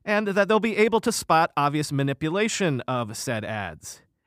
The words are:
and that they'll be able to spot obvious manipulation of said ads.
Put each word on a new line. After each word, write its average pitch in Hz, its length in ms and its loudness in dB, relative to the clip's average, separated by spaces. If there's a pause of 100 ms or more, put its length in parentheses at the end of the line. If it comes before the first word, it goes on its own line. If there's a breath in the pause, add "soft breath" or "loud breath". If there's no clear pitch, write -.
and 208 260 -2
that 196 180 2
they'll 214 120 4
be 220 160 -2
able 220 240 4
to - 120 -2
spot - 440 2
obvious 143 360 0
manipulation 156 960 0
of 117 280 -4
said 110 300 -4
ads. 98 560 -8 (240)